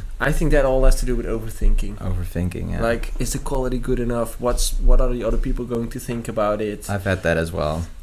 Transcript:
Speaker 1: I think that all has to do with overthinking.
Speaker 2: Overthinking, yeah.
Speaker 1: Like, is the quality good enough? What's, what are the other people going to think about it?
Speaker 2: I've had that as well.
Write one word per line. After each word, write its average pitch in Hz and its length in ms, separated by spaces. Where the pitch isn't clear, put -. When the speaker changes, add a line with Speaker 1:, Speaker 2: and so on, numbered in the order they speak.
Speaker 1:
I 135 120
think 147 200
that 139 140
all 131 180
has 131 120
to 123 100
do 123 100
with 117 80
overthinking. 107 720
Speaker 2:
Overthinking, 87 760
yeah. 85 100
Speaker 1:
Like, 117 360
is 123 140
the 131 60
quality 127 400
good 120 200
enough? 120 400
What's, 123 420
what 127 200
are 127 120
the 120 120
other 113 140
people 123 260
going 117 260
to 123 80
think 117 300
about 107 320
it? 104 300
Speaker 2:
I've 98 140
had 95 180
that 82 160
as 82 140
well. 80 340